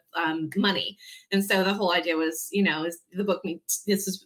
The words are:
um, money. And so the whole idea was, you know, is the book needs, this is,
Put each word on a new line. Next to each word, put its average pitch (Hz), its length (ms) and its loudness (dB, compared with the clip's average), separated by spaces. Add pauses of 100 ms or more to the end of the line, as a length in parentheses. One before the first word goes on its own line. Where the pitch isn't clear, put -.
(160)
um, 160 400 -2
money. 208 420 0 (340)
And 196 120 2
so 196 200 4
the 190 100 2
whole 196 200 2
idea 170 220 2
was, 160 360 -2
you 202 120 2
know, 156 220 2
is 170 160 -6 (120)
the 185 120 -2
book 185 180 0
needs, - 420 -6
this 196 220 0
is, 190 180 -8